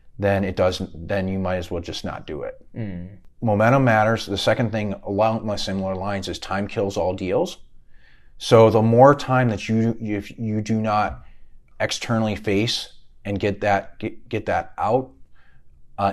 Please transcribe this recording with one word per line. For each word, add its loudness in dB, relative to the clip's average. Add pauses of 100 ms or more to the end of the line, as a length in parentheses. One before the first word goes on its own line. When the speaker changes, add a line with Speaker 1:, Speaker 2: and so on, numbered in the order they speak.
(200)
Speaker 1:
then 2
it -4
doesn't, -2
then -2
you -2
might -2
as -6
well -6
just -10
not -10
do -8
it. -10 (120)
Speaker 2:
Mm. -10 (260)
Speaker 1:
Momentum 4
matters. 4
The -4
second 0
thing -4 (120)
along 0
my -4
similar -4
lines -6
is -8
time -4
kills -4
all 0
deals. -2 (800)
So 8
the 4
more 8
time 2
that -4
you, 0
if -6
you -4
do -2
not -2 (560)
externally -2
face -2 (320)
and -4
get -2
that, 0
get, -10
get -6
that -4
out, -2 (840)
uh, 0